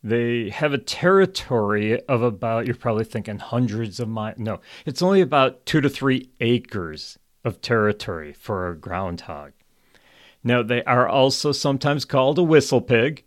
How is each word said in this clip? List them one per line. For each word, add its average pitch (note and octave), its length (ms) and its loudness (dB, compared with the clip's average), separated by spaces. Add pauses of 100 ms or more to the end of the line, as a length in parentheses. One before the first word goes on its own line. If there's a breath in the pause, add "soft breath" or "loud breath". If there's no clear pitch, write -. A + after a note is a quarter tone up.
They A#2 480 -2
have D3+ 220 -2
a C#3 60 -2
territory A#2+ 1300 0
of B2 180 0
about, A2+ 460 -2
you're A#2+ 80 -2
probably A2 300 -2
thinking G#2 340 -8
hundreds A#2 600 -4
of A#2+ 80 -6
mi-, A2 300 -6
no, G#2+ 240 -6 (240 loud breath)
it's D3 160 -6
only F#3+ 180 4
about C3+ 460 2
two D#3 160 2
to C#3 80 2
three C3 400 -2 (100)
acres A2 800 -4 (260)
of A2+ 160 -6
territory G#2 720 -2
for F2+ 380 -6
a E2+ 80 -10
groundhog. E2+ 760 -10 (920 soft breath)
Now, A#2+ 180 2
they A#2+ 220 -2
are B2 240 4
also C3+ 440 2
sometimes C#3 540 -2
called C#3 320 2
a F3+ 60 4
whistle D3+ 380 4
pig. B2 460 0